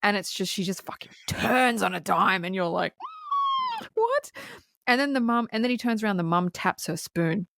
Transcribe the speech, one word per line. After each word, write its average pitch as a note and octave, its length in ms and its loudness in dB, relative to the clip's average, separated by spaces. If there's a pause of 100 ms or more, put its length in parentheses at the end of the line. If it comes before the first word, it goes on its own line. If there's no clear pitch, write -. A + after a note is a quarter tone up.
And G#3 140 2
it's F#3+ 160 -4
just, F#3+ 200 -2
she F#3+ 120 -2
just F#3 180 -4
fucking - 300 -14 (160)
turns A#3+ 540 2
on F#3 120 0
a F3+ 60 -4
dime, F#3 440 2
and F#3 100 -2
you're F#3 120 2
like, E3+ 340 0
<gasps> C6+ 960 -2
What? B4 360 0 (560)
And B3+ 140 4
then C#4+ 120 0
the C4+ 80 2
mum, A#3 320 2
and A3 100 -2
then B3 80 2
he B3 60 2
turns A3+ 260 0
around, G#3 140 0
the F3 80 0
mum F3 260 2
taps - 360 -4
her D#3 100 -4
spoon. E3+ 500 -2 (120)